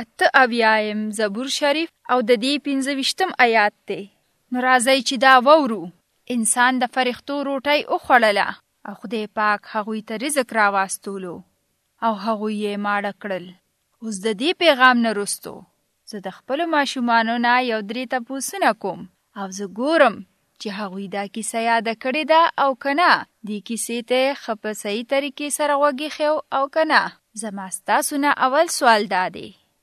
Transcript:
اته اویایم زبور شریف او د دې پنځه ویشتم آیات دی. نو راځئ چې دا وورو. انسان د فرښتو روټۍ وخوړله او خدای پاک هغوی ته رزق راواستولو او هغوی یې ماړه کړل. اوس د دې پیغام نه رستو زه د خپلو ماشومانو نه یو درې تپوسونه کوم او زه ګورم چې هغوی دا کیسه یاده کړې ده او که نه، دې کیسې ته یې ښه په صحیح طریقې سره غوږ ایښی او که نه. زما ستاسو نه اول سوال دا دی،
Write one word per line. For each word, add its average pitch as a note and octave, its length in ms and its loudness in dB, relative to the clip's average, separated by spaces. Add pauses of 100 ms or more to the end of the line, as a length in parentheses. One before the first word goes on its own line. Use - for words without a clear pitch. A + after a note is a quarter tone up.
اته - 260 -2 (140)
اویایم A3 600 2 (160)
زبور A3 380 -2
شریف D4+ 340 0 (220)
او B3 100 4
د A3+ 100 2 (120)
دې C4+ 100 0 (120)
پنځه C4+ 340 -2
ویشتم F4+ 340 -2 (120)
آیات A3 300 2 (120)
دی. F#3 140 -6 (500)
نو B3 100 -4
راځئ B3+ 400 4
چې C4+ 140 -4 (100)
دا C4 80 10 (120)
وورو. C4 360 4 (460)
انسان B3 520 0
د A#3+ 140 0
فرښتو B3+ 420 -4 (120)
روټۍ C#4 320 0 (120)
وخوړله A3+ 560 2 (400)
او G3+ 140 -12
خدای G#3+ 260 -6 (100)
پاک G#3 360 -2
هغوی A3 360 -6
ته A3 140 -8
رزق C#4 340 -4
راواستولو G3 760 -2 (720)
او A3+ 80 0 (120)
هغوی G#3+ 300 -4
یې G#3 300 -6
ماړه G3+ 360 -2
کړل. F#3 240 -8 (560)
اوس A3 140 -8 (100)
د A3 160 -2
دې D#4+ 100 0 (120)
پیغام B3+ 420 6
نه A3+ 120 0
رستو - 380 -8 (520)
زه G#3+ 100 -14 (100)
د F3+ 100 -12
خپلو D#4+ 380 -4
ماشومانو A#3+ 600 0 (120)
نه A#3+ 60 4 (180)
یو A3 100 -2
درې A3 220 -6 (100)
تپوسونه C4+ 580 -2 (120)
کوم F3+ 180 -6 (340)
او G3+ 120 -8 (100)
زه G3+ 80 -8 (140)
ګورم C#4 360 2 (440)
چې G#3+ 100 -10 (100)
هغوی G3 360 -8
دا G3+ 120 -4
کیسه A3+ 320 -8 (100)
یاده A3+ 240 2 (100)
کړې C4 280 -2
ده D#4+ 100 6 (220)
او C#4 120 4
که C#4 240 -4
نه، E4+ 120 6 (360)
دې G#3 100 -6 (100)
کیسې A#3 300 -6 (120)
ته B3 140 2
یې C#4 80 2 (100)
ښه A#3 200 -6
په G#3+ 80 -6 (120)
صحیح A3 320 -4
طریقې C#4+ 440 -4
سره D4 240 0
غوږ D4 200 0
ایښی D4+ 260 -4 (300)
او C4+ 160 0
که D#4+ 180 2
نه. A3 100 6 (320)
زما G3 360 -10
ستاسو C#4+ 480 -2
نه C#4+ 140 2 (160)
اول D4+ 200 2 (100)
سوال A3 360 4
دا F#3 120 0 (100)
دی، - 140 -14 (340)